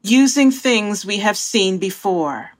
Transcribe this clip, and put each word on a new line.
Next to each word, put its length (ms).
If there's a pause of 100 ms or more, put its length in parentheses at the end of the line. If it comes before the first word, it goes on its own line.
using 500
things 520
we 140
have 180
seen 420
before 800